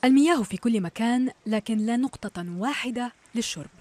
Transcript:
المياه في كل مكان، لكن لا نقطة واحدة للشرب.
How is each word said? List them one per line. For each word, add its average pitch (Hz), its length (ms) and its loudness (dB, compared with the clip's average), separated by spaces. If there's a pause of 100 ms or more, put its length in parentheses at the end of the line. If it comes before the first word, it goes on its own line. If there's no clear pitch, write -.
المياه 277 380 6
في 190 140 -6
كل 226 240 0
مكان، 240 500 0 (140)
لكن 214 320 -2
لا 220 200 0
نقطة 214 480 -4 (120)
واحدة 233 540 -4 (240)
للشرب. 170 340 -6 (120)